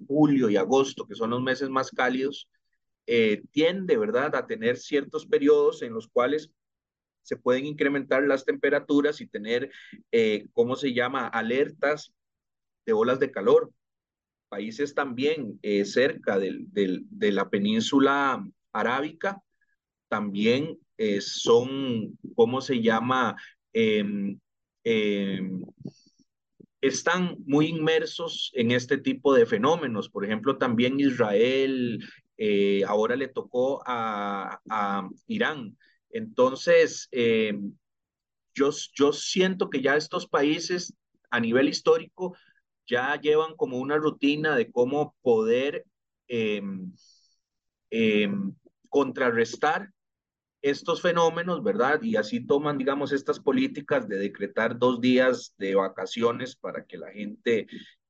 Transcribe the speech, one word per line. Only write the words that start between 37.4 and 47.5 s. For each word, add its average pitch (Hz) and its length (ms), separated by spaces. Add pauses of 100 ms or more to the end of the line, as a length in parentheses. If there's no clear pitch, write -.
yo, 139 140 (260)
yo 143 160
siento 185 580
que 135 120
ya 135 160
estos 151 280
países 165 680 (340)
a 117 120
nivel 120 260
histórico 165 680 (520)
ya 131 320
llevan 156 380
como 131 200
una 139 200
rutina 151 580
de 117 160
cómo 139 500
poder, 123 600 (460)
em, 101 640 (960)